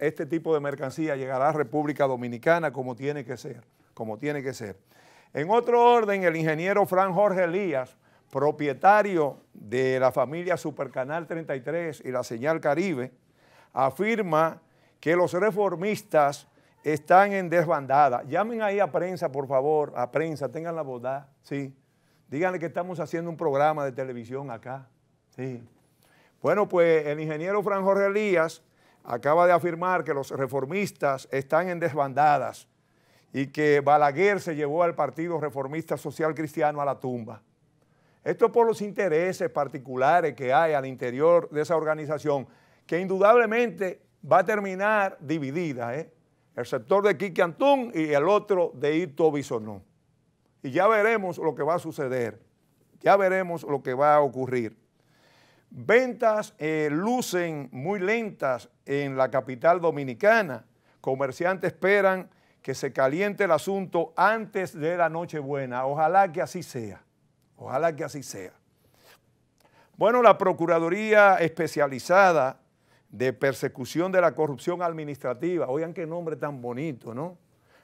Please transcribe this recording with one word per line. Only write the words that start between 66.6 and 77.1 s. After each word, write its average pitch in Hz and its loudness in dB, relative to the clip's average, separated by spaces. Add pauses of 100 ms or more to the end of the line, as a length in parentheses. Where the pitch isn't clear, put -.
sea. 107 -12 (540)
Ojalá 139 -2
que 160 -8
así 143 -10
sea. 95 -16 (1400)
Bueno, 233 4
la 208 10
Procuraduría 185 4
Especializada 160 2 (500)
de 123 -2
Persecución 139 -4
de 185 4
la 160 2
Corrupción 156 -4
Administrativa, 151 -6
oigan 160 -6
qué 175 -8
nombre 165 -8
tan 143 -8
bonito, 120 -8